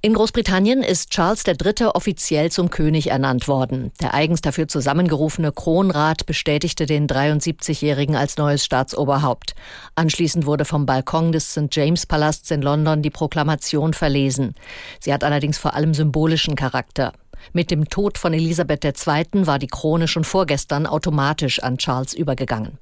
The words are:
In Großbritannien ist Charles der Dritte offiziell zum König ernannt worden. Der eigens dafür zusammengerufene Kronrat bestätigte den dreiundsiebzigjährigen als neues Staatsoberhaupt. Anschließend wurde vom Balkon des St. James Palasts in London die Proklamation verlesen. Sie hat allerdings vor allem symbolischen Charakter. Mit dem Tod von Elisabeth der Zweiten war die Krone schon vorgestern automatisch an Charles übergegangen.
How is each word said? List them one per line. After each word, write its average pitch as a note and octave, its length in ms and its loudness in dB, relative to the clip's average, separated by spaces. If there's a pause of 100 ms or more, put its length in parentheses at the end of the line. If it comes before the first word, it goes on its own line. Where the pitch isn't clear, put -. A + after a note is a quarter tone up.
In A3 100 6
Großbritannien A3 680 2
ist - 280 -2
Charles G3 320 2
der F3+ 120 2
Dritte G#3+ 400 0
offiziell E3 560 0
zum F3 180 0
König D#3 400 2
ernannt C3 380 0
worden. C3 540 -2
Der - 120 -2
eigens D#3+ 280 2
dafür D#3 260 -2
zusammengerufene D3+ 880 0
Kronrat D#3+ 720 2
bestätigte D#3 600 -2
den D3 220 0
dreiundsiebzigjährigen D3 1080 0
als C#3+ 180 0
neues D3 300 0
Staatsoberhaupt. C3+ 920 0 (400)
Anschließend D#3+ 500 0
wurde D3 200 0
vom D3 200 0
Balkon C#3 460 0
des D#3+ 200 0
St. D3 200 -2
James D#3 340 2
Palasts D3+ 460 0
in D3 100 0
London D3+ 400 2
die D3 100 0
Proklamation D3+ 840 0
verlesen. C3+ 640 0 (440)
Sie C#3+ 140 -2
hat C#3 100 0
allerdings D3 340 0
vor - 160 -2
allem D#3 200 2
symbolischen D#3 640 2
Charakter. C3 560 -2 (400)
Mit F3 180 0
dem D3+ 160 0
Tod G3+ 300 -2
von E3+ 160 0
Elisabeth D#3+ 500 0
der C#3+ 120 0
Zweiten E3 520 0
war C#3+ 100 2
die C3+ 100 -4
Krone D#3+ 420 0
schon D#3+ 160 0
vorgestern D3 600 0
automatisch D3+ 760 0
an B2+ 140 -2
Charles C3 360 -4
übergegangen. B2+ 680 -4